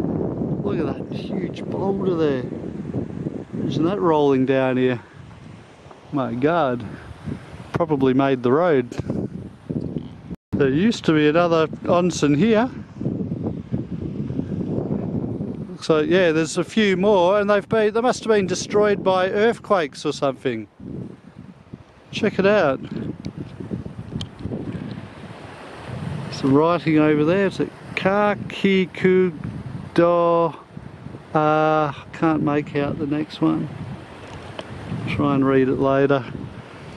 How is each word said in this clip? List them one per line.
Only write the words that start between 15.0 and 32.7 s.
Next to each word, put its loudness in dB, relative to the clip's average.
So 2
yeah, 4
there's 0
a 0
few 2
more, 4
and 0
they've 2
been, 2
they 2
must 0
have -4
been 4
destroyed 2
by 2
earthquakes 0
or 0
something. -2
Check 0
it 4
out. 4
Some 0
writing 4
over 4
there. 4
It's -2
a 0
Kakikudo. 2
Uh, 4
can't 2
make 0